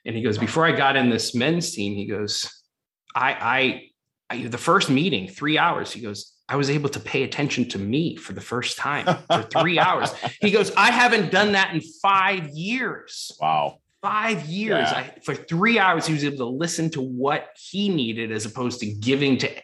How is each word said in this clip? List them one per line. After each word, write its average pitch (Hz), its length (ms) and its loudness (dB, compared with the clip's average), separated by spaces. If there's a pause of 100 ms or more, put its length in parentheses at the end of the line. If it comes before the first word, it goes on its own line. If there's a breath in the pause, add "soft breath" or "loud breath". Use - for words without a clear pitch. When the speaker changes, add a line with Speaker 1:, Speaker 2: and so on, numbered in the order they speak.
Speaker 1:
And 113 100 -6
he 110 80 -4
goes, 104 140 0
"Before 117 280 2
I 165 60 4
got 139 240 4
in 127 140 4
this 113 240 0
men's 160 380 0
team," 101 240 -4
he 101 100 -6
goes, 104 420 -4 (680)
"I, 127 720 0 (420)
I, 120 60 -8
I, 113 120 -8
the 117 120 -6
first 175 320 2
meeting, 131 360 2
three 147 300 -2
hours," 151 340 0
he 107 100 -12
goes, 104 320 -10 (160)
"I 127 60 -2
was 139 140 2
able 143 200 2
to - 100 -6
pay - 240 -2
attention 135 460 -2
to 101 100 -6
me 127 360 -2
for - 180 -14
the 95 80 -10
first 117 360 -6
time 143 280 -4 (220)
for 165 160 2
three 165 360 0
Speaker 2:
<laughs> 165 80 4
Speaker 1:
hours." 139 240 0 (300 loud breath)
He 208 100 4
goes, 208 240 4
"I 208 160 6
haven't 233 400 4
done 202 220 4
that 190 200 2
in 156 80 0 (200)
five 190 480 2
years." 185 840 -6 (100)
Speaker 2:
Wow. 76 380 0 (240)
Speaker 1:
Five 208 420 -2
years. 165 460 0
Speaker 2:
Yeah. 143 60 0
Speaker 1:
I, 131 260 -10
for 147 100 -4
three 208 460 2
hours, 180 260 4
he 160 80 2
was 147 120 0
able 139 140 -2
to 123 60 -2
listen 160 460 -2
to 143 100 -4
what 131 460 -2 (100)
he 202 300 -4
needed 117 460 -2
as 107 120 -4
opposed 120 360 -4
to 110 40 -6
giving 127 520 2
to 135 120 0 (140)